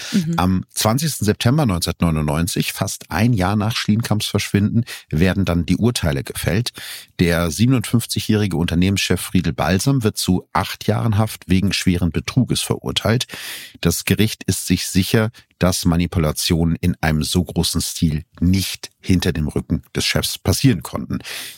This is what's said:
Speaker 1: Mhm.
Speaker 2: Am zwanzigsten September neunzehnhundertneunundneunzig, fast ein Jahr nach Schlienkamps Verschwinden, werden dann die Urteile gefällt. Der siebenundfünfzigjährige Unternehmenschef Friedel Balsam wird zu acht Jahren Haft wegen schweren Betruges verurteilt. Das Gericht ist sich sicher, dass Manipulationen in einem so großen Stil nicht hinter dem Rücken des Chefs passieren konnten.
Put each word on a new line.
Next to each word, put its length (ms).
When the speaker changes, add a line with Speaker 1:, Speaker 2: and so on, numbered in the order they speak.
Speaker 1:
Mhm. 260
Speaker 2:
Am 320
zwanzigsten 560
September 400
neunzehnhundertneunundneunzig, 1080
fast 360
ein 240
Jahr 220
nach 200
Schlienkamps 520
Verschwinden, 560
werden 360
dann 200
die 120
Urteile 460
gefällt. 500
Der 320
siebenundfünfzigjährige 1080
Unternehmenschef 640
Friedel 340
Balsam 500
wird 160
zu 340
acht 320
Jahren 320
Haft 320
wegen 240
schweren 380
Betruges 500
verurteilt. 640
Das 240
Gericht 380
ist 240
sich 200
sicher, 440
dass 280
Manipulationen 880
in 260
einem 220
so 200
großen 380
Stil 440
nicht 600
hinter 340
dem 140
Rücken 340
des 100
Chefs 320
passieren 460
konnten. 340